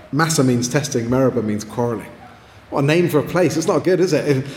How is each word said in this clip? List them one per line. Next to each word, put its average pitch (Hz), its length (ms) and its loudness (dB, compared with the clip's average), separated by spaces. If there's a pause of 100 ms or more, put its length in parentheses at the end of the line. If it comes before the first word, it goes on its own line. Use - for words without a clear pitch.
(100)
Massah 156 340 2
means 123 240 2
testing, 120 420 -2
Meribah 127 320 2
means 104 220 -4
quarrelling. 117 460 -6 (600)
What 143 140 0
a - 20 2
name 165 220 2
for 147 100 2
a 127 60 2
place. 175 340 0
It's 165 80 -2
not 170 180 0
good, 170 160 2
is 185 140 2
it? 135 320 0 (100)